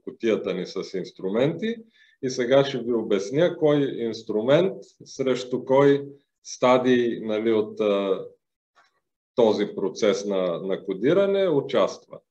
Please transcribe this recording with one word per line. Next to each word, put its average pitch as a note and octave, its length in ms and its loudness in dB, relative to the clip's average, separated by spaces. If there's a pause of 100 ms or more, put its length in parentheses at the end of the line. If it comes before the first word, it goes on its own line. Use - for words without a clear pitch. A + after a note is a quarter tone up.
кутията G2 500 -2
ни F2+ 120 -6
с - 280 -10
инструменти. C#3 840 -4 (460)
И B2+ 80 -4
сега B2+ 340 2
ще C3+ 140 -4
ви A#2 140 -4
обясня A#2 680 0
кой D3+ 180 2 (220)
инструмент A#2 760 0 (300)
срещу B2+ 600 -4
кой C#3 400 4 (400)
стадий, B2 760 2
нали, A2 320 0
от, G#2+ 280 -2
а, G2 440 0 (1120)
този G#2 420 2
процес G2 480 0
на, F#2 340 -2
на F#2 260 -6
кодиране F#3 640 0
участва. C3 680 -2 (120)